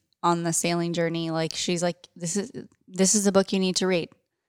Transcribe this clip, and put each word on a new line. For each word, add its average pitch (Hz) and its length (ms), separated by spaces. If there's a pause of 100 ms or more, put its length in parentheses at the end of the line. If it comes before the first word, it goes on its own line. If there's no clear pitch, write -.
(240)
on 170 200
the 170 100
sailing 170 400
journey, 165 380
like, 160 240
she's 175 280
like, 175 320
"This 170 220
is, - 140 (360)
this 185 280
is 202 120
a 196 40
book 190 220
you 196 60
need 185 180
to 185 100
read." 180 220 (400)